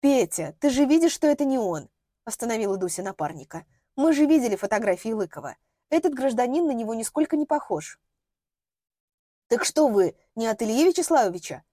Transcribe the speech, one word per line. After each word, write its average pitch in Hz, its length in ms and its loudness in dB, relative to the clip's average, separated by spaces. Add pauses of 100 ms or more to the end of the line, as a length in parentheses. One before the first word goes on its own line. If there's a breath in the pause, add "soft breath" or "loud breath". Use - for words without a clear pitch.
«Петя, 254 600 0
ты 294 100 2
же 269 140 4
видишь, 320 280 4
что - 160 0
это 294 160 2
не 269 140 0
он», 190 300 -4 (360)
остановила 220 520 -4
Дуся 180 260 -6
напарника. 160 640 -10 (320)
«Мы 311 160 4
же 294 140 4
видели 247 300 2
фотографии 208 560 -2
Лыкова. 175 440 -8 (340)
Этот 320 240 2
гражданин 254 520 0
на 285 60 0
него 226 220 -4
нисколько 294 420 -2
не 302 100 0
похож». 208 520 -6 (1500)
«Так - 160 0
что 302 240 2
вы, 196 260 2 (200)
не 226 120 -4
от 220 160 -2
Ильи 233 220 2
Вячеславовича?» 226 880 0